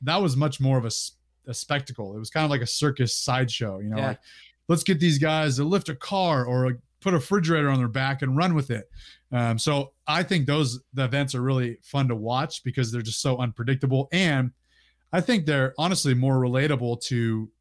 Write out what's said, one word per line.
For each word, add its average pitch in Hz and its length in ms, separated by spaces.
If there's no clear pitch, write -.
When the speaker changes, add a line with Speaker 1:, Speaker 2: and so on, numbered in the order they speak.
Speaker 1:
that 156 180
was 156 160
much 139 240
more 131 180
of 117 60
a 113 40
s-, - 240
a 120 80
spectacle. 120 600
It - 20
was 110 120
kind 156 140
of 151 60
like 135 120
a 117 40
circus 135 480
sideshow, 117 680
you 104 100
know, 110 80
Speaker 2:
Yeah. 135 100
Speaker 1:
like, 123 120
let's 165 140
get 185 180
these 160 180
guys 156 380
to 143 80
lift 185 240
a 151 60
car 165 500
or 127 340
put 190 140
a 165 40
refrigerator 160 520
on 135 80
their 123 100
back 131 340
and 131 140
run 175 180
with 143 160
it. 110 200
Um, 120 260
so 143 340
I 160 180
think 165 220
those, 143 340
the 135 120
events 139 300
are 123 80
really 127 400
fun 139 260
to 117 80
watch 123 480
because 120 260
they're 120 120
just 110 200
so 127 160
unpredictable. 131 760
And 151 380
I 175 80
think 196 260
they're 135 320
honestly 156 360
more 131 260
relatable 123 600
to 113 460